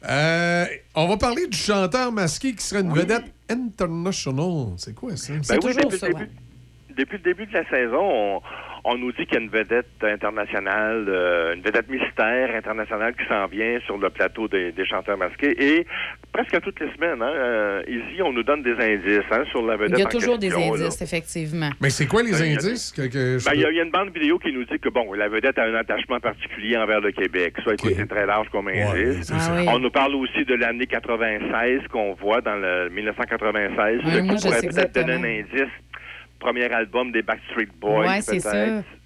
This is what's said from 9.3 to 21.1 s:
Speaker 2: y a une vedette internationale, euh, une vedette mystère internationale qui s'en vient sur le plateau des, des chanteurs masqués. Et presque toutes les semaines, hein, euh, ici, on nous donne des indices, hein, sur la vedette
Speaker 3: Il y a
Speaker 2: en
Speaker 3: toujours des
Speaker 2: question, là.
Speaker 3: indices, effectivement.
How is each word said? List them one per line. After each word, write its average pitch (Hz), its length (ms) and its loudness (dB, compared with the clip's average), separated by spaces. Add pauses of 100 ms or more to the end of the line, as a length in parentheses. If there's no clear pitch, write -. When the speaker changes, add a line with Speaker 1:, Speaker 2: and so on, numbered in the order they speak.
Speaker 2:
y - 40 2
a - 20 2
une 113 100 -8
vedette 110 360 0 (160)
internationale, 107 1040 -2
euh, 87 460 2
une 90 80 -12
vedette 110 280 0
mystère 123 640 0
internationale 110 600 -4
qui 131 120 -6
s'en 104 200 0
vient 110 400 -2
sur 101 120 -4
le 95 120 2
plateau 101 380 -2
des, 90 240 0
des 92 140 -2
chanteurs 101 320 -2
masqués. 95 440 0
Et 156 240 4 (460)
presque 220 300 0
toutes - 180 -8
les 147 140 -4
semaines, 156 260 -2
hein, 123 140 0
euh, 107 520 0
ici, 127 360 -6
on 160 100 2
nous 120 100 0
donne 147 200 2
des 120 100 0
indices, 104 580 2
hein, 117 200 2
sur 127 160 0
la 113 100 2
vedette 104 220 2
Speaker 3:
Il - 20 4
y - 20 6
a 196 40 4
Speaker 2:
en - 20 -2
Speaker 3:
toujours 240 300 2
des 202 100 0
Speaker 2:
question, 170 260 2
là. 160 120 0
Speaker 3:
indices, 165 160 -4
effectivement. 160 680 -4 (100)